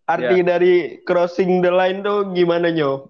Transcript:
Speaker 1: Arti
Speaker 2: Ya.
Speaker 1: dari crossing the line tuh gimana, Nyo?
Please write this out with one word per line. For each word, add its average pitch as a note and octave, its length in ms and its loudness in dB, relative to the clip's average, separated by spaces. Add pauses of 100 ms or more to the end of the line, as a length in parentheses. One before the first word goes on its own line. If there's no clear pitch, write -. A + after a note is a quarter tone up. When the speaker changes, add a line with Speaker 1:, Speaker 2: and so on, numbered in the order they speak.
Speaker 1:
Arti F3+ 400 0
Speaker 2:
Ya. F3 160 0
Speaker 1:
dari F3+ 400 0
crossing F3+ 640 0
the F3+ 80 2
line F#3+ 320 0
tuh G3+ 320 -2
gimana, E3+ 320 2
Nyo? C#3 400 -4